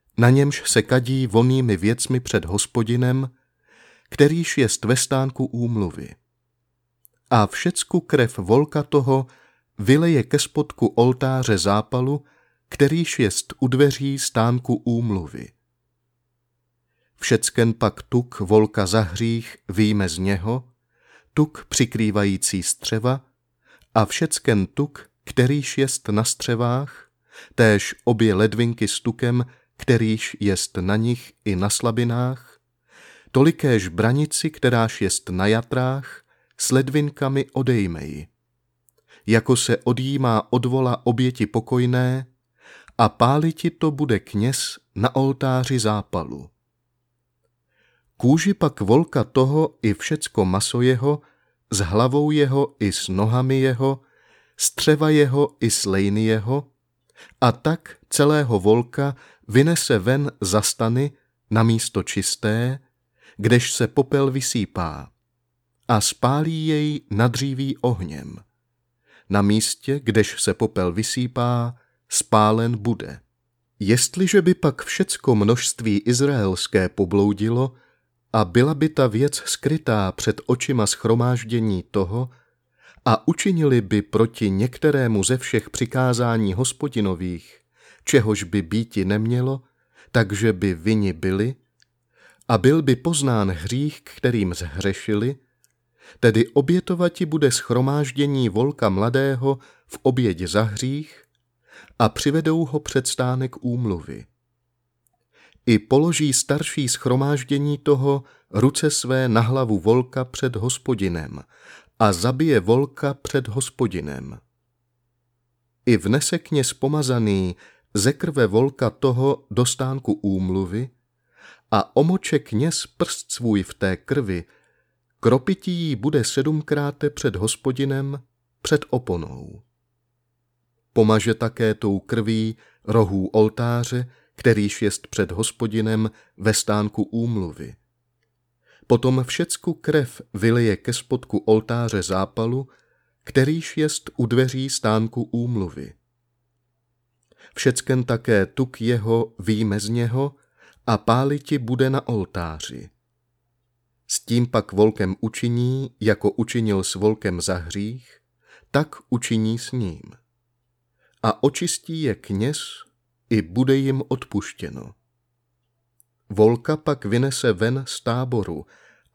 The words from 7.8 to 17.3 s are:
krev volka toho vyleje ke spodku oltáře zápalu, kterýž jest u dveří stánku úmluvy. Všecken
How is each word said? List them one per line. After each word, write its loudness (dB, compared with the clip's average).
krev 0
volka 2
toho 2
vyleje 4
ke 0
spodku -2
oltáře 2
zápalu, -2
kterýž 0
jest 0
u 2
dveří 2
stánku 0
úmluvy. -2
Všecken 0